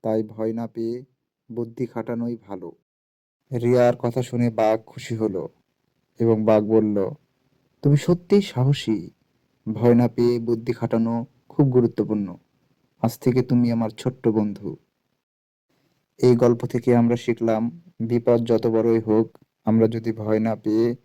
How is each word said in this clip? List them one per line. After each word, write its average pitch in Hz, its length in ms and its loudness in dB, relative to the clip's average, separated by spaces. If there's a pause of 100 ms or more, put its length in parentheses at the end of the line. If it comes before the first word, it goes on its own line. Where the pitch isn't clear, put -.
তাই 110 200 -2
ভয় 110 300 -6
না 113 140 -8
পেয়ে 117 380 -10 (480)
বুদ্ধি 117 340 -8
খাটানোই 117 500 -8
ভালো।" 95 360 -14 (800)
রিয়ার 123 440 2
কথা 123 260 -4
শুনে 120 280 -2
বাঘ 110 360 0
খুশি - 300 -10
হলো 101 320 -4 (720)
এবং 113 260 2
বাঘ 107 200 4
বলল, 107 460 0 (720)
"তুমি 147 140 4
সত্যিই 175 460 2
সাহসী। 135 680 -2 (600)
ভয় 120 220 4
না 120 140 4
পেয়ে 120 300 0
বুদ্ধি 117 340 -4
খাটানো 113 540 -2 (220)
খুব 147 180 2
গুরুত্বপূর্ণ। 107 680 0 (680)
আজ 117 160 -4
থেকে 123 240 0
তুমি 120 300 0
আমার 113 180 -2
ছোট্ট - 380 -4
বন্ধু।" 104 480 -4 (1400)
এই 123 180 6
গল্প 120 300 2
থেকে 120 300 2
আমরা 117 200 4
শিখলাম, 117 640 -2 (200)
বিপদ 117 440 0
যত 113 220 0
বড়ই 113 340 2
হোক, 113 380 0 (260)
আমরা 110 240 4
যদি 113 240 -6
ভয় 107 260 -2
না 110 180 -2
পেয়ে 113 480 -2